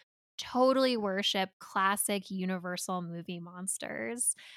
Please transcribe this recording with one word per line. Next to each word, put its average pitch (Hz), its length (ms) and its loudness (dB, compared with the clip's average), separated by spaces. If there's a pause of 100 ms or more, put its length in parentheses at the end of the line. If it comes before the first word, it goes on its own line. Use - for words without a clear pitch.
(380)
totally 254 580 4
worship 196 540 0 (100)
classic 196 680 0
Universal 185 720 -2
movie 170 380 -8
monsters. 185 960 -4 (200)